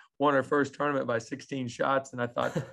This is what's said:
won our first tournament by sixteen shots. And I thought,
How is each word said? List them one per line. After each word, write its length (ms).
won 160
our 80
first 320
tournament 320
by 100
sixteen 500
shots. 460
And 80
I 60
thought, 280